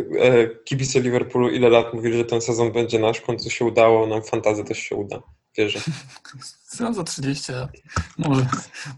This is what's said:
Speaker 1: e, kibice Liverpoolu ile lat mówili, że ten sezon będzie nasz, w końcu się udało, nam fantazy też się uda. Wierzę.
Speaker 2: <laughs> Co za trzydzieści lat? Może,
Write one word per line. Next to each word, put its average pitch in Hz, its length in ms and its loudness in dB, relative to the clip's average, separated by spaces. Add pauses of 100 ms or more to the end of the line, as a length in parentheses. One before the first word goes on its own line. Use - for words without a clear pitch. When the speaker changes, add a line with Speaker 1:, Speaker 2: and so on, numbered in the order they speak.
(200)
Speaker 1:
e, 117 280 6
kibice 131 520 -2
Liverpoolu 123 500 0
ile 123 200 4
lat 117 240 4
mówili, 117 240 -2
że 117 80 0
ten 117 160 -2
sezon 117 300 0
będzie 117 280 0
nasz, 110 180 2
w - 80 -14
końcu 110 240 -6
się - 160 -4
udało, 113 420 6
nam 110 160 -2
fantazy 107 400 -2
też 110 140 -6
się - 180 -8
uda. 101 260 -8 (360)
Wierzę. 104 220 -2 (480)
Speaker 2:
<laughs> - 400 -20
Co 233 260 -6
za 196 100 -4
trzydzieści 139 480 -6
lat? 127 200 -8 (460)
Może, 135 300 0 (500)